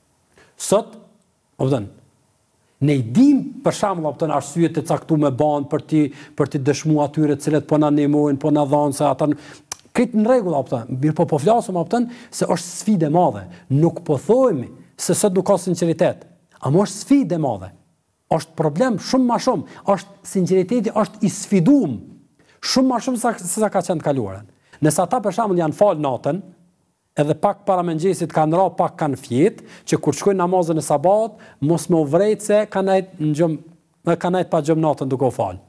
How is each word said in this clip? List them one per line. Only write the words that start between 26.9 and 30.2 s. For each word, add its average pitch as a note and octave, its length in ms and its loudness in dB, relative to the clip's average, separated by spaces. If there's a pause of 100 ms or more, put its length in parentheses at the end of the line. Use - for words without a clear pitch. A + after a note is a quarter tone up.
edhe D3 180 0
pak G3+ 300 -2
para F3+ 180 2
mëngjesit E3+ 480 -2
kanë D#3 240 2
ra, F#3+ 160 4
pak - 260 -2
kanë C#3+ 220 -2
fjet, D#3 400 0 (280)
që D3+ 120 0
kur C#3+ 160 0
shkojnë G3 220 0